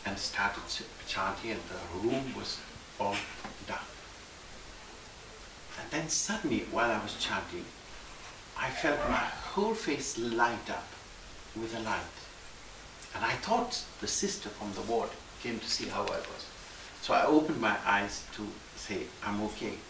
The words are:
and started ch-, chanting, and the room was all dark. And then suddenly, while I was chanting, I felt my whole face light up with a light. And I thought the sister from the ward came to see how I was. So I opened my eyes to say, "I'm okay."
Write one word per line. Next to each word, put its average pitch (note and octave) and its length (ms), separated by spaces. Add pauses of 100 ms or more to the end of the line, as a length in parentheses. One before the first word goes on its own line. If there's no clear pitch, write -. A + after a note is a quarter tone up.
and - 140
started - 500
ch-, - 140 (260)
chanting, A2 440
and F#2 80 (100)
the F2+ 360
room B2+ 300
was G2+ 220 (400)
all G2+ 180 (500)
dark. - 140 (2000)
And - 100
then D#3+ 180
suddenly, G3+ 520 (100)
while - 200
I - 120
was - 160
chanting, - 460 (920)
I - 100
felt - 300 (100)
my - 160 (300)
whole G#3+ 200
face C#3 440
light A#2 500
up G2+ 180 (680)
with A2+ 200
a A2+ 40
light. G#2+ 200 (1120)
And G#2+ 100
I - 80
thought - 500 (180)
the G3+ 60
sister - 440
from G#2 240
the - 80
ward A2 280 (320)
came A2+ 160
to - 120
see - 180
how G2+ 140
I - 160
was. - 280 (560)
So - 120
I C#3+ 100
opened D3+ 360
my A2 160 (100)
eyes G2+ 380 (120)
to G#2 100 (300)
say, - 300 (180)
"I'm G#2 200
okay." G#2 300 (160)